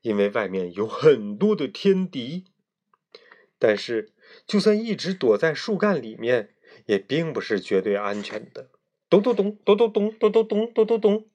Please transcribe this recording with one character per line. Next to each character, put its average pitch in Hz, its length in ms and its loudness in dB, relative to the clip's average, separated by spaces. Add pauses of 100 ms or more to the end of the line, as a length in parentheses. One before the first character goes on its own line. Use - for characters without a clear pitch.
因 107 160 -2
为 101 120 2
外 104 180 -2
面 90 260 -6
有 101 120 -4
很 107 520 2
多 208 180 2
的 143 140 -4
天 185 400 0
敌。 143 360 -10 (1120)
但 107 200 2
是， 110 340 -8 (340)
就 208 140 0
算 208 180 2
一 226 160 -4
直 175 200 -6
躲 110 240 2
在 160 160 0
树 202 240 -4
干 190 240 0
里 107 160 -14
面， 113 360 -2 (320)
也 101 140 2
并 156 320 -4
不 110 80 -6
是 98 220 -2
绝 95 200 0
对 101 140 -2
安 104 260 -4
全 - 320 -12
的。 - 160 -18 (400)
咚 202 120 6
咚 240 120 0
咚， 208 300 -2
咚 208 140 4
咚 226 140 2
咚， 214 280 0
咚 214 120 2
咚 220 160 2
咚， 220 260 -2
咚 220 120 4
咚 226 160 0
咚。 214 340 2